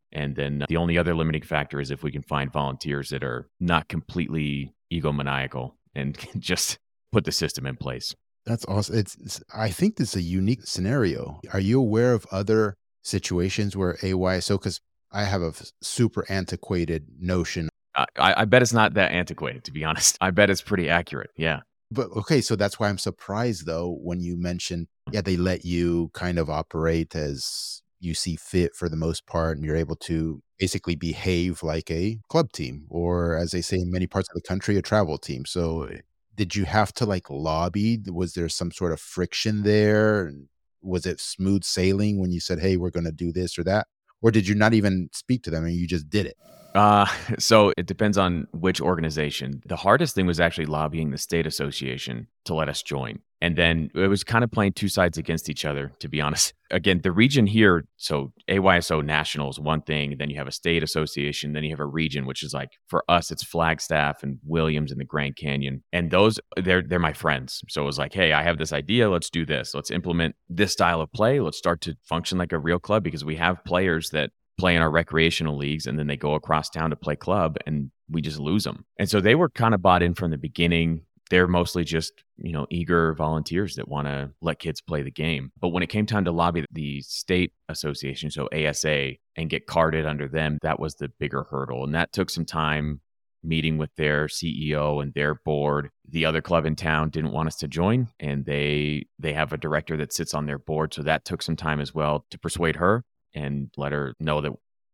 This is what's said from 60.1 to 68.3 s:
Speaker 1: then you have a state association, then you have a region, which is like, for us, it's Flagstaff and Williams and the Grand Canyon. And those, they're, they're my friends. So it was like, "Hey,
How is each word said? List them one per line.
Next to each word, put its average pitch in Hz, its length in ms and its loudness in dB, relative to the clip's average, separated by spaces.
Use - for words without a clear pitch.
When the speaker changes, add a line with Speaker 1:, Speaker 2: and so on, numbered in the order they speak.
Speaker 1:
then 73 120 -4
you 71 60 -6
have 69 120 -8
a 69 40 -10
state 82 320 0
association, 73 680 -4
then 76 100 -4
you 76 60 -4
have 76 100 -6
a 73 60 -4
region, 71 400 -2
which 65 180 -8
is 69 100 -8
like, 69 180 -8
for - 180 0
us, 87 240 4
it's 78 100 -6
Flagstaff 78 800 0
and 69 200 -6
Williams 76 480 0
and 65 80 -8
the 69 60 -6
Grand 71 320 -4
Canyon. 69 440 -4
And 87 180 0
those, 104 260 0
they're, 92 240 2
they're 87 180 -2
my 78 140 2
friends. 69 560 -4
So 78 120 -4
it 71 40 -2
was 71 120 -4
like, 73 160 -4
"Hey, 85 200 4